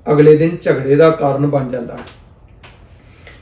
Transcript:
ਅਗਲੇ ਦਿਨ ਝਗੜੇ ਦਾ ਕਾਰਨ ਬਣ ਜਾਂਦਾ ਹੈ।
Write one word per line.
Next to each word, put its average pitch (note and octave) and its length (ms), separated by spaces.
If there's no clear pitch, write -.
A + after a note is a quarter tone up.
ਅਗਲੇ D3+ 240
ਦਿਨ E3 140
ਝਗੜੇ C3+ 360
ਦਾ D#3+ 140
ਕਾਰਨ C#3+ 360
ਬਣ C3 220
ਜਾਂਦਾ A#2+ 260
ਹੈ। - 80